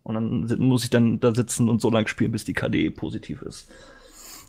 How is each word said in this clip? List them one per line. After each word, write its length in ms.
Und 120
dann 340
si-, 80
muss 260
ich 60
dann 320
da 120
sitzen 360
und 100
so 100
lange 200
spielen, 240
bis 100
die 100
K 140
D 220
positiv 520
ist. 300